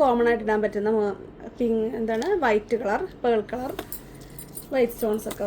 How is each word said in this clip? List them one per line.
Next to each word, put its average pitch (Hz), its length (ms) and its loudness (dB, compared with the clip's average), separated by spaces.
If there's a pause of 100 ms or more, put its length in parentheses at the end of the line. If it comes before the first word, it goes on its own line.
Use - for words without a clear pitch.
കോമൺ 240 300 6
ആയിട്ട് 220 160 0
ഇടാൻ 214 180 2
പറ്റുന്ന 208 320 0
മ-, 202 200 2 (440)
പിങ്ക്, 226 260 2 (140)
എന്താണ്, 226 260 0 (180)
വൈറ്റ് 214 380 2
കളർ, 285 200 0 (200)
പേൾ 233 180 4 (120)
കളർ, 254 200 -6 (1000)
വൈറ്റ് 240 220 4
സ്റ്റോൺസ് 220 340 0
ഒക്കെ - 160 -6